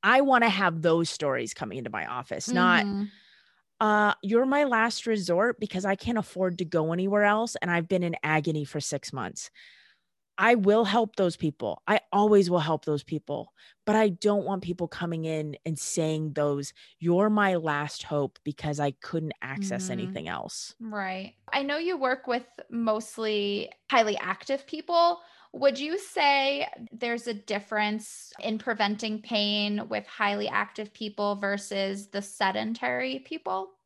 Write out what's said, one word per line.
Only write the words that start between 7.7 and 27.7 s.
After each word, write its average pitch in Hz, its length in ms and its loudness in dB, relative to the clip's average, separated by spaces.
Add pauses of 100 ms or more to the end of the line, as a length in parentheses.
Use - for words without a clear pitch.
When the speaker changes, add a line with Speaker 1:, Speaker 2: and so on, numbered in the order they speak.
Speaker 1:
I've 170 180 0
been 185 140 2
in 170 200 -2
agony 156 420 0
for 147 160 -6
six - 320 -6
months." - 380 -10 (880)
I 226 180 6
will 208 300 6
help 214 300 0
those 180 200 2
people. 123 500 -4
I 208 140 4 (120)
always 202 380 6
will 180 100 4
help 156 260 -2
those 147 180 0
people, - 500 -8 (320)
but 214 100 4
I 220 120 6
don't 202 360 0
want 190 200 4
people 175 240 -2
coming 165 380 -4
in 156 300 -2 (100)
and 156 120 -2
saying 156 560 -2
those, 143 380 0 (260)
"You're 175 320 4
my 202 260 2
last 147 480 -2
hope 143 400 -2
because 147 360 -6
I 143 120 0
couldn't 160 500 -6
access 185 440 -4
Speaker 2:
Mm-hmm. - 60 -6
Speaker 1:
anything 185 360 -6
else." - 520 -10
Speaker 2:
Right. 196 560 -8 (160)
I 277 100 0
know 294 160 -2
you 349 180 -2
work 262 300 0
with 254 200 -2 (240)
mostly 214 1000 -2 (180)
highly 220 280 4
active 269 480 -4
people. 339 560 2 (300)
Would 254 260 2
you 302 200 -4
say 285 720 2 (240)
there's 233 360 -4
a 233 60 -4
difference 214 1040 -4